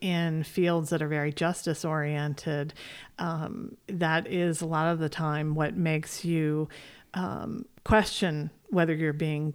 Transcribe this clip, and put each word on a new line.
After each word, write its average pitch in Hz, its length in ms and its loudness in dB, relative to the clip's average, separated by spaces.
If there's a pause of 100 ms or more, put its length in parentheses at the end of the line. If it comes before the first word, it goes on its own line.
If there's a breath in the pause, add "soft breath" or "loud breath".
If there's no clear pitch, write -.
in 170 400 0
fields 170 460 2
that 160 140 0
are 151 40 0
very 147 240 0
justice 165 540 -2
oriented, 147 880 -2 (460 loud breath)
um, - 580 -6 (120)
that 165 380 2
is 175 360 0
a 165 40 -2
lot 160 240 2
of 170 80 2
the 156 120 0
time 151 440 0
what 151 220 0
makes 160 480 0
you, 156 460 2 (420 loud breath)
um, - 540 -4 (180)
question 160 640 2 (200)
whether 165 240 4
you're 156 180 2
being 151 420 0